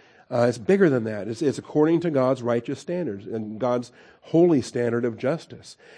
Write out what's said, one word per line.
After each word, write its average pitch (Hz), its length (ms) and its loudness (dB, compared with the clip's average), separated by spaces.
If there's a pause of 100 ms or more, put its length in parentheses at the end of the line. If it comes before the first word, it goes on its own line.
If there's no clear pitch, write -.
(320)
Uh, 120 180 2
it's 117 80 -2
bigger 185 320 4
than 127 140 0
that. 107 240 -6
It's, 147 160 -6
it's 131 160 0
according 156 400 2
to 170 100 -2
God's 131 320 0
righteous 120 380 -2
standards 127 480 -8
and 107 320 -8
God's 123 320 -2 (300)
holy 165 380 4
standard 120 460 -2
of 110 140 -4
justice. 127 580 -8 (200)